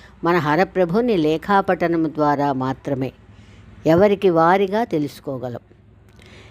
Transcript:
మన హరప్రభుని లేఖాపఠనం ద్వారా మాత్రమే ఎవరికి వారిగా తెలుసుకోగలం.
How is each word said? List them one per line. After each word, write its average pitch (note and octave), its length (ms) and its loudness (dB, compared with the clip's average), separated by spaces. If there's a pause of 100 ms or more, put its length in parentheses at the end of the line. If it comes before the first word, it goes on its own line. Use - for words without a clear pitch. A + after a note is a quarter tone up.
(240)
మన E3+ 120 2
హరప్రభుని F#3 800 0
లేఖాపఠనం E3 920 0
ద్వారా C#3+ 440 0
మాత్రమే C3 600 -6 (760)
ఎవరికి G3 440 4
వారిగా F#3 540 2
తెలుసుకోగలం. C#3 760 -8 (920)